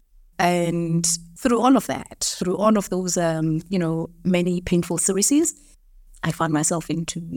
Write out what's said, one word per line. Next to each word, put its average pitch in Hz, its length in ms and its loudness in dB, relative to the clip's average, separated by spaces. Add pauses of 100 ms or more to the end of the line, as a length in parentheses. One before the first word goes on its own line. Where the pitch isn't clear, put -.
(380)
And 170 680 0 (280)
through 240 240 2
all 254 160 6
of 208 120 2
that, - 500 -6
through 180 200 -2
all 214 200 4
of 196 120 -2
those, 185 280 -2
um, 160 520 0
you 190 100 0
know, 165 320 -2 (120)
many 180 380 2
painful 175 380 0
series, 285 560 2 (680)
I 165 100 -2
found 160 220 -2
myself 156 380 -2
into, 165 300 -6 (160)